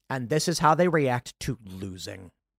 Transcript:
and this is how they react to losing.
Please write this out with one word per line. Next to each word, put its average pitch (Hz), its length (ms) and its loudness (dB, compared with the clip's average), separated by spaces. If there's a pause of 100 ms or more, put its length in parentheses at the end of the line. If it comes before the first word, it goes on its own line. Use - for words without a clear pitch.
(100)
and 127 180 -4
this 151 180 2
is 170 120 0
how 151 160 6
they 175 140 4
react 135 520 0
to 123 240 -6
losing. 95 680 -12 (280)